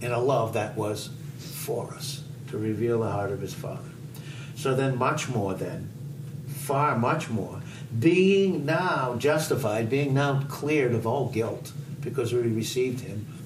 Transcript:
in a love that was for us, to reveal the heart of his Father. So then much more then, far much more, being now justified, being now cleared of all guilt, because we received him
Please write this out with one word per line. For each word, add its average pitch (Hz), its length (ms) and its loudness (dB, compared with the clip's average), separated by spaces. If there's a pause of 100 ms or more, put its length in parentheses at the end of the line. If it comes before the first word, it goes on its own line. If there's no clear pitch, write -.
in 120 100 -2
a 117 80 2
love 120 340 2
that 107 240 -2
was 104 320 -2 (280)
for - 560 -6
us, - 300 -8 (240)
to 113 100 -6
reveal 110 440 2
the 104 100 0
heart 101 200 0
of 98 100 -4
his 95 120 -6
Father. - 360 -8 (640)
So 135 200 2
then 131 220 2
much 143 320 0
more 101 240 0
then, - 360 -6 (580)
far 139 500 0
much 143 320 2
more, 101 320 -4 (360)
being 180 680 6
now 151 520 2
justified, 113 720 2
being 135 240 2
now 139 340 4
cleared 143 460 2
of 113 140 0
all 131 220 0
guilt, - 440 -2 (280)
because 120 320 -2
we 123 80 2
received 117 600 0
him 104 240 -8 (200)